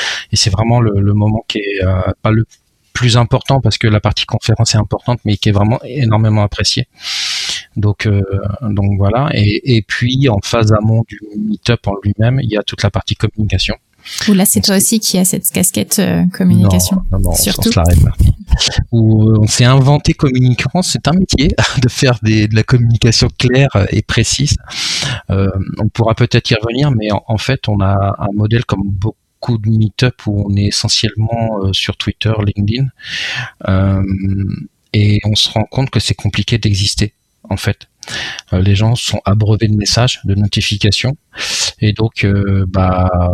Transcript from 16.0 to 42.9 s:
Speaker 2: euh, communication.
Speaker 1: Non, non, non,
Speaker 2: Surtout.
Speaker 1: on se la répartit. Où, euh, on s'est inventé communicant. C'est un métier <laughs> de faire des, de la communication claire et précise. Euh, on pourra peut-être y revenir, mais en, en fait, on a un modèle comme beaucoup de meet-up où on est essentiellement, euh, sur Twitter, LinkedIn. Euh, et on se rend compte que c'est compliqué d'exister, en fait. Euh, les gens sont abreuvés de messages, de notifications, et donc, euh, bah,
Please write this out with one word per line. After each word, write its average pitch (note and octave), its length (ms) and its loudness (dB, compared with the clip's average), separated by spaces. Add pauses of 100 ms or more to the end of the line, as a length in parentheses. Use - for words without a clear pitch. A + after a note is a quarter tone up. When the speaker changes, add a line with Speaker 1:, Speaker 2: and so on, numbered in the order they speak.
Speaker 2:
euh, F3 320 0
communication. A2 640 2 (160)
Speaker 1:
Non, F#2+ 80 0
non, G#2+ 100 0
non, B2+ 40 0
Speaker 2:
Surtout. - 340 0
Speaker 1:
on A#3 40 2
se - 60 0
la E2+ 60 4
répartit. - 480 4 (580)
Où, A2 400 4
euh, A2 100 4
on G#2+ 60 4
s'est B2 180 2
inventé C#3 500 4
communicant. B2+ 680 2
C'est - 240 -4
un C#3+ 60 2
métier F3+ 380 2 (160)
<laughs> - 160 -2
de B2 60 4
faire B2 340 0
des, G#2+ 260 2
de A2 80 0
la A2 80 2
communication A#2 640 2 (100)
claire C3 320 2 (200)
et G#2+ 120 0
précise. - 540 -2 (760)
Euh, F#2+ 180 0 (300)
on G#2 100 -2
pourra A2+ 260 0
peut-être - 360 0
y A#2+ 60 2
revenir, A#2 340 -2
mais G#2+ 220 0
en, G2+ 160 -2
en A2 100 -2
fait, - 300 -4
on G#2 120 0
a G2 380 0
un G2+ 160 -4
modèle G#2+ 300 0
comme - 200 -2
beaucoup G#2+ 720 -6
de G#2+ 120 -2
meet-up A2 560 0
où G2+ 220 -2
on G2 80 0
est G2+ 80 2
essentiellement, A2 1000 -2
euh, F#2+ 100 0
sur - 240 -4
Twitter, - 360 -4 (120)
LinkedIn. G#2 440 -2 (800)
Euh, F#2+ 340 2 (880)
et G#2 320 2
on G#2+ 120 0
se - 140 0
rend G#2+ 140 -2
compte - 260 -4
que A#2+ 100 -2
c'est - 140 -2
compliqué - 440 -2
d'exister, G2+ 560 -2 (340)
en G2 80 -2
fait. - 300 -6 (680)
Euh, F#2 80 0
les G2 140 4
gens A2 220 2
sont - 280 -4
abreuvés G#2 440 2
de G#2+ 80 2
messages, G#2+ 480 0
de G2 100 0
notifications, G#2 840 0 (640)
et G#2+ 120 2
donc, A2 320 -2
euh, G2 440 2
bah, F#2 420 2 (240)